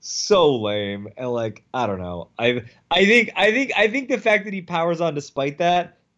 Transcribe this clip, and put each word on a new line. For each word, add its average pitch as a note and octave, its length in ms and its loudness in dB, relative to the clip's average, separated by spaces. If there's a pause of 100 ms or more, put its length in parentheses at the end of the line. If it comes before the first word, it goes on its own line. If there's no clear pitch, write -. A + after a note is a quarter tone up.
so E3 540 2
lame. G2+ 600 -4
And, B2+ 160 -6
like, A2+ 400 -6
I B2 140 -2
don't G2 120 -4
know. F2 300 -10 (100)
I, A#2+ 240 0 (280)
I F#3 160 4
think, A3+ 300 4
I G#3 160 4
think, B3 220 -2
I G#3 140 2
think B3+ 220 -4
the B3 80 0
fact G#3 260 2
that G#3 80 -10
he G3 80 -6
powers E3+ 400 -2
on E3 140 0
despite C#3+ 420 -4
that F3 400 0 (220)